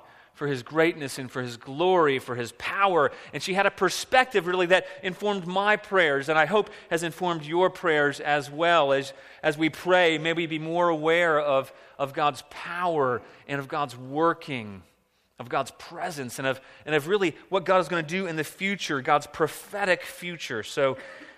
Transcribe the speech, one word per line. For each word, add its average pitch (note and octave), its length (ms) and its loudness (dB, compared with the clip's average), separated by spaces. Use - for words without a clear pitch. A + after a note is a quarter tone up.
for D3 140 -6
His C3 160 -2
greatness D#3 560 0
and C3 120 -10
for C3 120 -6
His B2 120 -8
glory, D3+ 640 2
for B2 180 -6
His A#2+ 180 -6
power. F3+ 580 2
And D3 120 -8
she F#3+ 100 -4
had G3 140 2
a G3 40 2
perspective, G3+ 760 2
really, F#3 200 2
that F3+ 200 4
informed G3 420 -4
my G3 300 2
prayers, D3+ 540 2
and D#3 100 4
I D3+ 80 4
hope G#3 220 0
has E3+ 140 0
informed E3+ 420 -4
your F3 240 2
prayers D3+ 500 2
as D3 300 0
well. D#3 420 4
As, C3+ 220 0
as D3+ 140 0
we D#3+ 120 0
pray, F3 480 4
may D#3+ 160 -2
we E3 140 -2
be D#3 100 -6
more E3+ 320 0
aware D#3+ 500 2
of, C3+ 320 0
of C3+ 140 -4
God's D3 360 0
power E3 720 -2
and C#3+ 120 -4
of C#3 80 -10
God's D3 280 -4
working, C3 840 -2
of A#2+ 100 -14
God's C3+ 300 -4
presence, D#3 600 -10
and C3+ 80 -2
of, C3 120 -2
and D3+ 80 0
of C#3+ 120 0
really F#3+ 280 0
what F#3 140 0
God F#3 160 4
is E3+ 80 0
gonna E3+ 140 -2
do F3 240 -4
in E3 100 -6
the D#3 80 -2
future, F#3 580 -6
God's D3 260 2
prophetic F3+ 720 -2
future. D#3 640 -8
So, C3+ 340 0